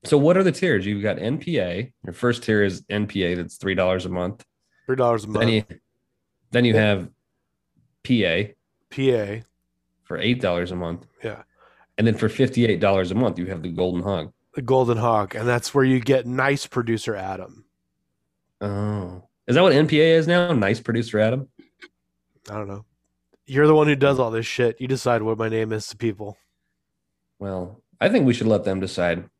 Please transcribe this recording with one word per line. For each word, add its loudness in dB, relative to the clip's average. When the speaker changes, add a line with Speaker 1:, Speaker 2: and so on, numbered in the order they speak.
Speaker 1:
So 2
what 4
are 2
the 2
tiers? -2
You've -4
got -2
N -4
P -4
A. -6
Your -10
first -2
tier 2
is -4
N -4
P -2
A. 0
That's -10
three -4
dollars 0
a -8
month. -8
Speaker 2:
Three -2
dollars 0
a -12
Speaker 1:
Then -10
Speaker 2:
month. 0
Speaker 1:
you, 0
then 4
you 4
Speaker 2:
Yeah. 6
Speaker 1:
have 0
P 2
A. -2
Speaker 2:
P 0
A. -4
Speaker 1:
For -10
eight -2
dollars -2
a -8
month. -8
Speaker 2:
Yeah. -10
Speaker 1:
And 2
then 2
for -2
fifty-eight 0
dollars 2
a -4
month, 0
you -4
have -10
the -8
Golden -2
Hog. -6
Speaker 2:
The -6
Golden 2
Hog. 0
And -4
that's -2
where 4
you 4
get 2
nice -2
producer -4
Adam. -10
Speaker 1:
Oh. -6
Is 2
that 6
what 6
N 4
P 2
A 6
is 2
now? 2
Nice 0
producer -2
Adam? 0
Speaker 2:
I -12
don't -8
know. -14
You're 4
the 8
one 6
who 4
does 2
all 0
this -2
shit. 0
You -8
decide 0
what -2
my -2
name -2
is -6
to -16
people. -6
Speaker 1:
Well, -8
I 4
think 2
we 4
should 0
let 2
them -2
decide. -4